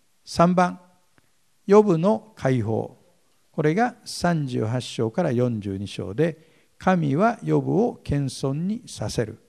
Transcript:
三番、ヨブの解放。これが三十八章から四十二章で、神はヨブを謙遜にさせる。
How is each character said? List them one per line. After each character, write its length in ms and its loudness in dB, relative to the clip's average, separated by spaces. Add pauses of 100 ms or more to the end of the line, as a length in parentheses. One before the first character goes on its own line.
(260)
三 280 2
番、 260 2 (840)
ヨ 160 8
ブ 160 2
の 380 0
解 260 0
放。 360 -4 (540)
こ 100 -4
れ 120 2
が 300 0
三 440 -2
十 180 -2
八 160 -2
章 300 -4
か 120 -2
ら 80 0
四 300 0
十 160 -6
二 100 -8
章 260 -10
で、 640 -4
神 380 0
は 280 0
ヨ 180 2
ブ 200 0
を 220 -2
謙 460 -4
遜 40 -2
に 340 -6
さ 220 -8
せ 160 -2
る。 120 -12 (120)